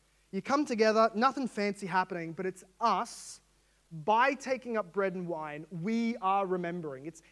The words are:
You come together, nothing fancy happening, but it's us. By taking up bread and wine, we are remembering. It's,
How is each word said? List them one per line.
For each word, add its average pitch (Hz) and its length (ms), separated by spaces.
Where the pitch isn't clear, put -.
You 190 100
come 285 240
together, 220 480
nothing 254 320
fancy 202 400
happening, 175 460
but 180 120
it's 185 200
us. 220 600
By 240 300
taking 247 420
up 196 160
bread 196 220
and 185 120
wine, 156 440
we 226 500
are 196 240
remembering. 170 600
It's, - 260